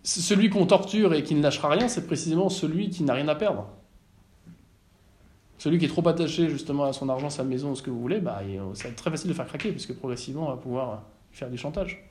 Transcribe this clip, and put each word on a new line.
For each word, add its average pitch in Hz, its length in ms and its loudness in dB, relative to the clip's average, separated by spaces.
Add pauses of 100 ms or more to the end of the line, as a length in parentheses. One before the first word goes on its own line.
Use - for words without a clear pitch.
C-, - 180 -2
celui 208 280 6
qu'on 190 160 4
torture 196 480 6
et 151 100 4
qui - 120 0
ne 147 60 4
lâchera 147 280 2
rien, 202 180 4
c'est 180 180 -4
précisément 160 440 0
celui 180 400 0
qui - 140 -4
n'a 135 100 4
rien 139 140 0
à 151 80 2
perdre. 147 320 -2 (1900)
Celui 160 220 2
qui 180 60 4
est - 40 0
trop 170 180 2
attaché 165 420 2
justement 143 340 -2
à 139 100 2
son 135 160 -4
argent, 131 200 -2
sa 143 140 -6
maison, 131 320 -2
ce 131 60 -10
que - 80 -8
vous 123 100 -6
voulez, 143 200 -2
bah, 113 280 -4
il, 98 120 -6 (140)
c'est 117 220 -10
très - 140 -4
facile 160 200 -4
de 160 40 -2
faire 123 140 -6
craquer, - 240 -6
puisque - 240 -8
progressivement, 135 520 -6
on - 20 -2
va 127 80 -4
pouvoir 123 460 -6 (280)
faire - 180 -10
du 123 80 -8
chantage. 180 540 -6